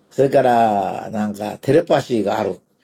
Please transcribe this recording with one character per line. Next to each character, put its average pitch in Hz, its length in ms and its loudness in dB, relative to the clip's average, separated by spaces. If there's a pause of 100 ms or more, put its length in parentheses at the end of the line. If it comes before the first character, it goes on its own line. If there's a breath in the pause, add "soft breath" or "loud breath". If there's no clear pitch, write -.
(120)
そ - 100 0
れ 139 80 4
か 135 120 2
ら、 110 680 0
な 107 160 -4
ん 104 80 -8
か、 101 260 -10
テ 135 100 -2
レ 160 120 4
パ 151 180 0
シ 117 200 -2
ー - 20 0
が 107 160 -2
あ 107 40 -2
る。 95 160 -6 (240)